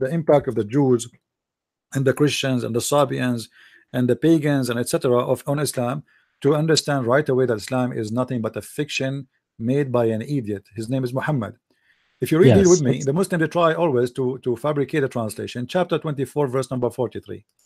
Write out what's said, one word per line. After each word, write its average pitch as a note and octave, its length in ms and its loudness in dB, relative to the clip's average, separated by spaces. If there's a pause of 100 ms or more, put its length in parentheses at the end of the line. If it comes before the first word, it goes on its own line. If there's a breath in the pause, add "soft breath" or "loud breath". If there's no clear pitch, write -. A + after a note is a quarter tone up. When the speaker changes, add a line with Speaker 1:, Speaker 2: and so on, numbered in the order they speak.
Speaker 1:
the C3 100 -2
impact D#3 380 2
of A#2 80 -4
the A2 80 0
Jews A#2+ 440 2 (880)
and C#3+ 100 0
the C3 80 4
Christians C3 520 0
and A2+ 100 -6
the A#2 60 -2
Sabians B2+ 680 0 (460 soft breath)
and B2 140 0
the B2 80 2
pagans D3 520 2
and A#2 120 -2
et A#2+ 80 -4
cetera B2 360 2
of, C3 220 -2
on D3 140 -2
Islam C3 420 -4 (380)
to D3 160 4
understand D3 500 0
right C#3+ 220 2
away C3 180 2
that A#2 100 0
Islam B2+ 360 -4
is A2 180 -6
nothing B2+ 320 -4
but A2 140 -6
a G#2+ 40 -6
fiction C3+ 680 -8 (280)
made C3 360 -2
by A#2+ 140 2
an A2 140 0
idiot. A2+ 440 -6 (100)
His A2 160 -8
name C3 140 -2
is B2 100 -6
Muhammad. B2+ 400 -4 (680)
If B2+ 120 -2
you D#3 80 4
read C3+ 160 8
it G3 100 8
Speaker 2:
Yes, - 0 -
Speaker 1:
with E3+ 160 6
me, B2+ 140 2
Speaker 2:
it's - 100 -8
Speaker 1:
the C#3 60 2
Muslim, F#3 280 0
they D#3+ 60 2
try E3 260 2
always C3+ 400 0
to, B2+ 260 -4
to B2 180 -2
fabricate C#3+ 480 -2
a C3 40 -2
translation. A2+ 600 -6
Chapter F3 320 -2
twenty-four, C#3 480 -2
verse C3 240 -4
number B2 180 -2
forty-three. G#2 540 -8 (220)